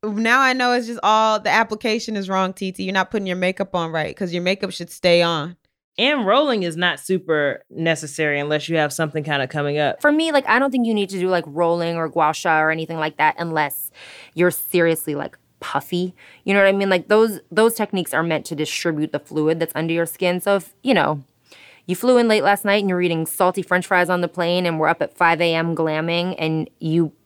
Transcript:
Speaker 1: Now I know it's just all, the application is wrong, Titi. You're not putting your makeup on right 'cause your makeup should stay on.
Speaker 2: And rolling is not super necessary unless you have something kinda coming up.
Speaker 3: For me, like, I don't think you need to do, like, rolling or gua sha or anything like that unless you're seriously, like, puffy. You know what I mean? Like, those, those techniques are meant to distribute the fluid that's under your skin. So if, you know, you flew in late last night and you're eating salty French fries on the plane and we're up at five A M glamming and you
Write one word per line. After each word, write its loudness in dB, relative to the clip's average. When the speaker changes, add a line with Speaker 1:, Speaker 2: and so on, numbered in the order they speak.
Speaker 1:
Now 2
I 4
know 2
it's 0
just -10
all, 4
the -2
application 0
is -6
wrong, 0
Titi. -6
You're -6
not 0
putting -2
your -2
makeup -2
on -2
right -4
'cause -6
your -4
makeup -2
should -12
stay 4
on. -2
Speaker 2:
And 2
rolling 2
is -4
not 0
super -2
necessary -2
unless -2
you 0
have 0
something -4
kinda -2
coming -4
up. -2
Speaker 3:
For 4
me, 0
like, 2
I 4
don't 0
think 0
you 0
need -2
to -6
do, 0
like, 2
rolling 0
or -2
gua 2
sha 2
or 2
anything -6
like -4
that 2
unless -4
you're 2
seriously, 0
like, -10
puffy. -4
You -2
know 4
what 6
I 4
mean? 0
Like, 0
those, 2
those 4
techniques -4
are 0
meant -2
to -8
distribute -4
the -4
fluid -2
that's -4
under -2
your 0
skin. -2
So 0
if, -6
you 2
know, 2
you -2
flew 4
in 4
late 4
last 2
night 2
and 0
you're 0
eating 0
salty 0
French 0
fries 2
on 0
the -2
plane -2
and -2
we're 2
up 0
at -6
five 4
A 2
M -2
glamming -2
and -2
you 0